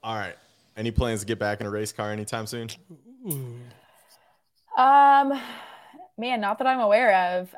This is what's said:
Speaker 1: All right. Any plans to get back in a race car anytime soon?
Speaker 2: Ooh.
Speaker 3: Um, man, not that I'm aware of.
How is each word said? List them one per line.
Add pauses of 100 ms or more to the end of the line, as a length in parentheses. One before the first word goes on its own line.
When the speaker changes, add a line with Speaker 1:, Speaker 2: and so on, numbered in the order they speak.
Speaker 1:
All
right. (420)
Any
plans
to
get
back
in
a
race
car
anytime
soon? (580)
Speaker 2:
Ooh. (1200)
Speaker 3:
Um, (840)
man,
not
that
I'm
aware
of.